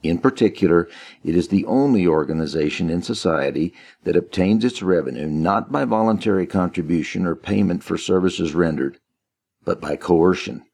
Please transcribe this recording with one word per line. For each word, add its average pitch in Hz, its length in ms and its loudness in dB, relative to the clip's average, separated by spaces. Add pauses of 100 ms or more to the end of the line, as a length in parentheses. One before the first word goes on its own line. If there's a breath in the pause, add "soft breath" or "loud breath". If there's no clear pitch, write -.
In 85 140 0
particular, 92 720 2 (340 loud breath)
it 82 100 -2
is 85 140 2
the 98 160 2
only 123 420 2
organization 78 840 0
in 87 120 -2
society 80 720 -2 (300 loud breath)
that 85 140 0
obtains 98 480 0
its 123 180 -4
revenue 76 440 -2
not 80 440 -2
by 143 140 -2
voluntary 110 600 0
contribution 87 800 -2
or 85 120 -2
payment 98 480 -2
for 92 120 -4
services 92 560 0
rendered, 76 460 0 (640)
but - 160 -4
by 73 160 -6
coercion. 85 800 2